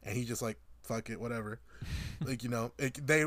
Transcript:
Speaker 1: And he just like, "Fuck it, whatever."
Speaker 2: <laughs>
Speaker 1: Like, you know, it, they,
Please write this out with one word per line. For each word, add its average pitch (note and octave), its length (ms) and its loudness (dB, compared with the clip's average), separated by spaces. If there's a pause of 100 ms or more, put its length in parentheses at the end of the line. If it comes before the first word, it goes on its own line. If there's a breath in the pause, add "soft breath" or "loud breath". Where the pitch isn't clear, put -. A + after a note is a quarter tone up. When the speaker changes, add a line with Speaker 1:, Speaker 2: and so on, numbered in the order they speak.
Speaker 1:
And G#2 140 -2
he B2 80 2
just A#2 180 -2
like, A2 160 -2 (240)
"Fuck A2+ 280 -4
it, A2 100 -6
whatever." A2+ 400 -4 (200 loud breath)
Speaker 2:
<laughs> - 100 -6 (300 loud breath)
Speaker 1:
Like, C3 220 -2
you B2 60 -2
know, A#2 300 0
it, C3+ 280 0
they, D#3 200 8